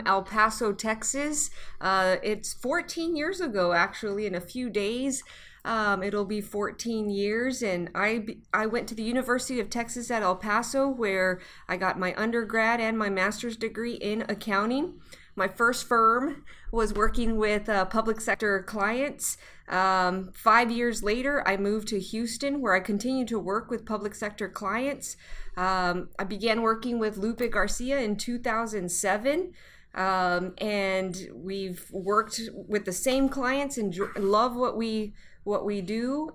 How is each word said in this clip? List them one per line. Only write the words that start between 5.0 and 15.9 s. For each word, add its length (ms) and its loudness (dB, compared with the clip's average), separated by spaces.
Um, 380 0
it'll 220 0
be 160 -2
fourteen 680 -2
years, 540 0
and 320 -2
I 240 2
be-, 240 -8
I 140 2
went 220 -2
to 60 -8
the 80 -6
University 560 0
of 120 -4
Texas 400 -4
at 100 0
El 140 4
Paso, 520 2
where 540 2
I 100 -2
got 200 0
my 180 0
undergrad 640 2
and 200 0
my 100 0
master's 480 0
degree 360 -4
in 360 -4
accounting. 720 0
My 120 2
first 400 0
firm 560 4